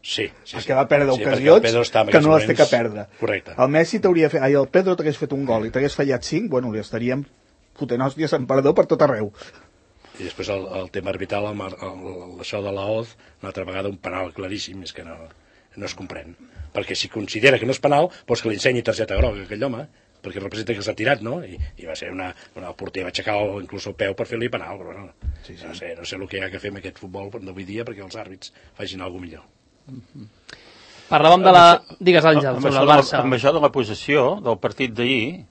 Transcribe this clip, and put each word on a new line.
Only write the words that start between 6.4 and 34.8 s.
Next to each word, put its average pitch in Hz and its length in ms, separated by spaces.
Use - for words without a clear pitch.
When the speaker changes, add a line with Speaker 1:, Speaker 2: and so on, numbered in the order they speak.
Speaker 2:
bueno, 127 240
li 110 60
estaríem 120 440
fotent 123 240
hòsties 139 320
en 143 140
perdó 139 260
per 143 140
tot 147 160
arreu. 110 260
Speaker 1:
I 98 60
després 90 240
el, 98 160
el 92 160
tema 98 180
arbitral, 98 360
el, 104 160
el, 92 200
el, 92 600
això 104 200
de 98 100
la 98 140
Hoz, 110 280
una 98 80
altra 95 140
vegada 95 260
un 98 80
penal 90 360
claríssim, 95 500
és - 100
que - 100
no, 82 120
no 101 80
es - 100
comprèn. 87 400
Perquè 95 220
si - 120
considera 113 500
que 110 80
no 123 60
és 135 80
penal, 147 300
doncs 120 160
que 117 60
li 101 100
ensenyi 120 240
targeta 107 340
groga 107 240
a 95 40
aquell 104 180
home, 135 220
perquè 95 220
representa 104 320
que 101 80
s'ha 107 100
tirat, 113 280
no? 123 220
I, 92 140
i - 100
va 80 80
ser 90 160
una, 92 160
una, 92 120
el 85 80
porter 98 280
va 90 60
aixecar 104 300
el, 101 240
inclús 95 240
el 98 80
peu 98 180
per 113 140
fer-li 117 220
penal, 98 280
però 87 160
bueno, 98 200
Speaker 2:
Sí, 90 140
sí. 87 80
Speaker 1:
no 85 80
sé, 87 240
no 85 80
sé 92 120
el 95 100
que 98 100
hi 95 80
ha 92 60
que 95 80
fer 104 100
amb 101 140
aquest 92 160
futbol 98 400
d'avui 95 260
dia 107 200
perquè 101 180
els 95 160
àrbits 95 320
facin 95 240
alguna 90 240
millor. 78 220
Speaker 3:
Parlàvem 165 320
de 190 80
la 175 200
Speaker 4:
Amb 170 100
això, - 180
Speaker 3:
Digues, 175 260
Àngel, 143 260
Speaker 4:
amb 123 100
Speaker 3:
sobre 135 80
Speaker 4:
això 135 120
Speaker 3:
el 139 40
Speaker 4:
de 143 60
la, 147 80
Speaker 3:
Barça. 135 240
Speaker 4:
amb 131 100
això 131 200
de 165 100
la 139 80
possessió 131 560
del 113 160
partit 120 340